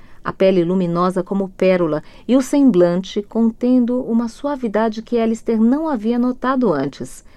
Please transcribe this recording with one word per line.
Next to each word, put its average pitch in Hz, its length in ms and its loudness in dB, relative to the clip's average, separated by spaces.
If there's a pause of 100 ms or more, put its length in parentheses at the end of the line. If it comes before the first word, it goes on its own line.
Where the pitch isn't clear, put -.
(240)
a - 80 -6
pele 190 320 2
luminosa 180 580 0
como 190 280 -4
pérola 175 520 0 (240)
e 240 100 2
o 277 60 4
semblante 190 800 2
contendo 240 800 0
uma 233 240 -2
suavidade 226 760 -4
que 233 180 -2
Alistair 226 400 -2
não 277 280 2
havia 240 300 -2
notado 247 540 0
antes. 139 520 -6 (120)